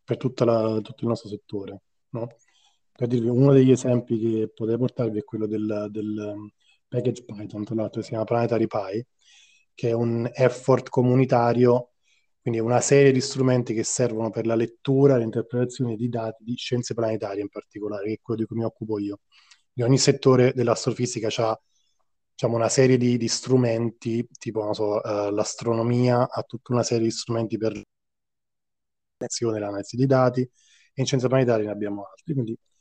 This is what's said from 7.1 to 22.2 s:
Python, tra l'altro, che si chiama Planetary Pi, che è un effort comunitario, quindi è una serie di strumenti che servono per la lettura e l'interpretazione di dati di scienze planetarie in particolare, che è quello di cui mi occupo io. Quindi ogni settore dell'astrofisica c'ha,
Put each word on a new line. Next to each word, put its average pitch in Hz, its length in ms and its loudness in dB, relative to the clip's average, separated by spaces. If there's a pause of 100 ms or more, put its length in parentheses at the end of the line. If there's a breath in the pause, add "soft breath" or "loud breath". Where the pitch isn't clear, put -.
Python, 107 380 -10
tra 110 120 -6
l'altro, 110 240 -4
che 107 40 -4
si - 80 -16
chiama 110 140 -4
Planetary 117 420 0
Pi, 107 380 -6 (680 soft breath)
che - 160 -4
è - 40 0
un 117 400 -2
effort 127 560 2
comunitario, 123 1000 4 (500)
quindi 113 180 -2
è 113 40 0
una 120 180 2
serie 139 300 6
di 127 100 4
strumenti 127 520 0
che 110 100 -2
servono 113 460 -2
per 110 160 -4
la 113 100 0
lettura 135 600 2
e 123 40 4
l'interpretazione 120 760 -2
di 120 140 -4
dati 113 340 -6
di 120 120 -6
scienze - 380 -4
planetarie 107 480 -4
in 101 80 -6
particolare, 104 580 -10
che 110 60 -4
è - 80 -8
quello 113 200 -4
di 110 60 -4
cui 113 100 -8
mi 113 80 -2
occupo 110 340 -6
io. 101 200 -6 (540 soft breath)
Quindi 123 180 2
ogni 131 100 4
settore 131 520 4
dell'astrofisica 117 760 -2
c'ha, 110 300 -2 (760)